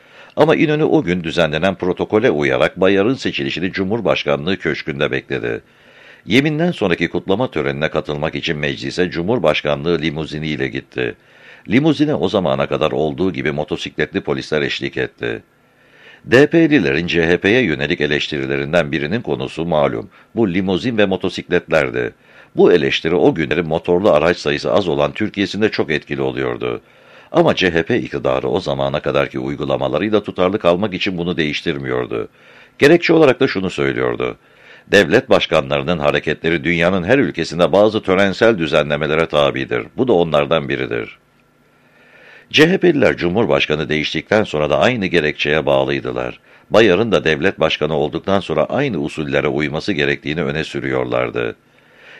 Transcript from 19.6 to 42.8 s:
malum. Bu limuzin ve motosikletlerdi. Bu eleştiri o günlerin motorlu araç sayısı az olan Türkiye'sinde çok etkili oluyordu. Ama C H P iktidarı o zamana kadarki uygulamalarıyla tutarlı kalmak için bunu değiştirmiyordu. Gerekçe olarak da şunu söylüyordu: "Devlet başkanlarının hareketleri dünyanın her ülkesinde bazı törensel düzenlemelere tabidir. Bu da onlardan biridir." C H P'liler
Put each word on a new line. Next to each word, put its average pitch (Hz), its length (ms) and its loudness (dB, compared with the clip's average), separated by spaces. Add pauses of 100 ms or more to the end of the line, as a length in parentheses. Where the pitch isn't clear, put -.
malum. 69 440 -2 (240)
Bu 107 200 0
limuzin 98 440 -2
ve 104 80 4
motosikletlerdi. 78 1080 -2 (420)
Bu 160 160 6
eleştiri 80 420 2
o 110 200 4
günlerin 80 340 -2
motorlu 90 440 2
araç 80 240 4
sayısı 73 360 -2
az 98 160 0
olan 71 240 0
Türkiye'sinde 98 560 -2
çok 92 220 -4
etkili 73 320 -4
oluyordu. 62 580 -4 (520)
Ama 160 220 4
C 92 160 2
H 82 120 2
P 117 160 0
iktidarı 65 500 -2
o 78 120 0
zamana 69 400 -2
kadarki 67 380 -2
uygulamalarıyla 69 840 -2
tutarlı 92 360 -2
kalmak 92 360 0
için 90 240 -4
bunu 85 180 -4
değiştirmiyordu. 65 920 -4 (500)
Gerekçe 170 340 6
olarak 156 280 4
da 131 80 4
şunu 95 220 -4
söylüyordu: 62 640 -2 (560)
"Devlet 98 380 4
başkanlarının 78 680 2
hareketleri 73 680 0
dünyanın 85 400 0
her 117 140 2
ülkesinde 80 540 0
bazı 104 300 4
törensel 98 560 2
düzenlemelere 76 680 0
tabidir. 65 600 0 (100)
Bu 131 120 0
da 120 40 4
onlardan 76 560 2
biridir." 58 500 -6 (1300)
C 151 180 4
H 190 100 2
P'liler 127 380 4